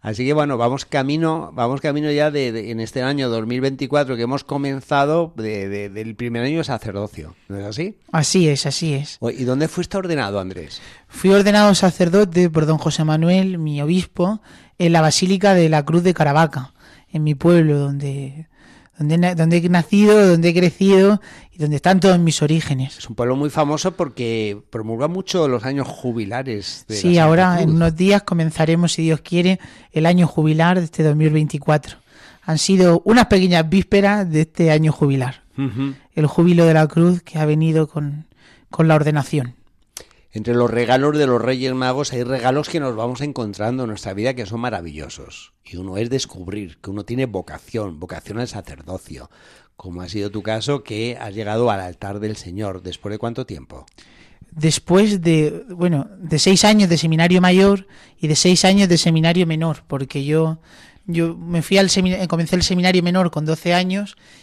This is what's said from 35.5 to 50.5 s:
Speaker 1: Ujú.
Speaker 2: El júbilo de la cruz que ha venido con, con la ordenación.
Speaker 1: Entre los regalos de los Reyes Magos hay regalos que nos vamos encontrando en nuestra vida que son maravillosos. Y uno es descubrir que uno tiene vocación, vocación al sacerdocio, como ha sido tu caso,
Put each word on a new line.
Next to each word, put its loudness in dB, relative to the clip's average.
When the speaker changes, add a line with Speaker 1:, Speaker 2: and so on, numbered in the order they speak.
Speaker 1:
Ujú. -4
Speaker 2:
El 0
júbilo 4
de 4
la 4
cruz 2
que -8
ha 0
venido 0
con, -8
con 0
la 6
ordenación. -2
Speaker 1:
Entre -4
los 2
regalos 0
de 2
los 2
Reyes -2
Magos -4
hay -4
regalos -2
que -4
nos -4
vamos -6
encontrando -6
en -6
nuestra -10
vida -4
que -8
son -8
maravillosos. -12
Y -18
uno -10
es -4
descubrir -10
que -16
uno -8
tiene -4
vocación, -10
vocación -14
al -6
sacerdocio, -16
como -14
ha -14
sido -6
tu -10
caso, -4